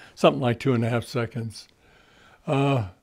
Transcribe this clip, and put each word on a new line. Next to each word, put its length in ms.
something 260
like 200
two 120
and 120
a 60
half 140
seconds. 640
Uh, 420